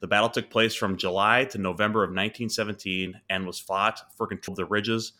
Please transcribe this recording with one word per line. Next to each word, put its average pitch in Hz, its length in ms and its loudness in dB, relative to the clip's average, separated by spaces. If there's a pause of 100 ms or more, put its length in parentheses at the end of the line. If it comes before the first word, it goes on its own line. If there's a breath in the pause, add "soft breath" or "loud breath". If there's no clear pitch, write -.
The 95 60 -6
battle 104 240 4
took 113 180 -4
place 113 260 2
from 95 220 0
July 101 500 4
to 123 120 -8
November 101 440 2
of 90 100 0
nineteen 107 360 -2
seventeen 95 800 -4
and 95 180 -2
was 90 140 -8
fought 101 400 0 (160)
for 113 100 -2
control 101 280 -8
of - 20 -12
the 92 80 -2
ridges 107 560 -2